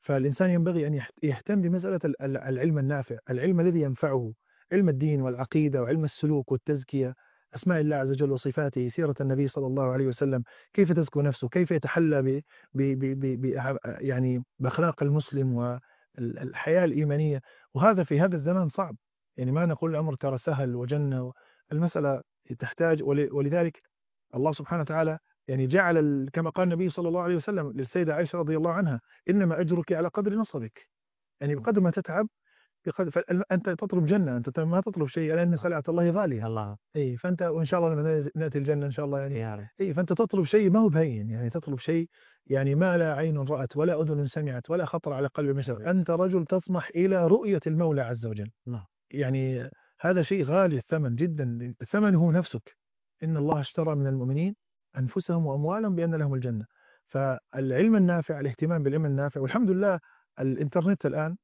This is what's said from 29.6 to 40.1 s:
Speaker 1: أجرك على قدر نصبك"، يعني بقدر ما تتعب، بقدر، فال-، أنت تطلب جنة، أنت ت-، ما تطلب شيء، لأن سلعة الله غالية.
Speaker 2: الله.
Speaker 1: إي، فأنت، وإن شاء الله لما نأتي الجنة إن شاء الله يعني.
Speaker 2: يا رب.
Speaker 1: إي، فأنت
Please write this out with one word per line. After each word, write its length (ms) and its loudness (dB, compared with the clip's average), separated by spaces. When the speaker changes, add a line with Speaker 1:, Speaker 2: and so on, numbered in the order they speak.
Speaker 1:
أجرك 320 0
على 140 0
قدر 260 -2
نصبك"، 560 -6
يعني 140 0
بقدر 260 2
ما 100 4
تتعب، 360 -2
بقدر، 260 -4
فال-، 400 0
أنت 180 0
تطلب 360 0
جنة، 320 2
أنت 120 -4
ت-، 100 -4
ما 220 0
تطلب 260 -4
شيء، 280 -2
لأن 220 2
سلعة 320 -2
الله 220 2
غالية. 360 -2
Speaker 2:
الله. 300 -6
Speaker 1:
إي، 220 -2
فأنت، 240 -2
وإن 240 0
شاء 140 0
الله 140 2
لما 420 0
نأتي 220 -2
الجنة 280 0
إن 60 -4
شاء 140 -4
الله 140 -2
يعني. 200 -4
Speaker 2:
يا 160 -4
رب. 120 -12
Speaker 1:
إي، 120 -2
فأنت 200 0